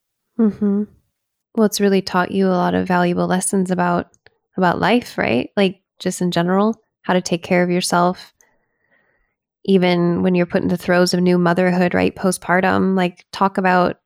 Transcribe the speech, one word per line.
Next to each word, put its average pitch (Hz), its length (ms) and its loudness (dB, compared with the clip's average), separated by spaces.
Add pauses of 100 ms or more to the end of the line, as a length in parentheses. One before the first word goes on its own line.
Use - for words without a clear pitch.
(400)
Mm-hmm. 208 440 0 (720)
Well, 220 100 2
it's 202 160 -2
really 196 220 2
taught 180 280 -2
you 190 160 0
a - 20 2
lot 180 260 0
of 185 120 -2
valuable 175 400 0
lessons 185 440 -2
about, 175 360 -2 (480)
about 180 240 0
life, - 380 -2
right? 240 400 -2
Like, 190 240 0 (180)
just - 220 -6
in 180 100 0
general, 190 500 0 (200)
how - 120 -4
to 180 80 2
take 175 220 -6
care 180 180 0
of 180 80 0
yourself, 180 640 -2 (1300)
even 180 580 2
when 185 100 2
you're 175 120 2
put - 160 -2
in 180 80 -4
the 175 80 -2
throes 180 360 0
of 180 60 0
new 180 180 2
motherhood, 180 560 2
right? 185 220 0
Postpartum, 190 800 0
like, 180 360 -4
talk 196 260 -2
about 180 480 2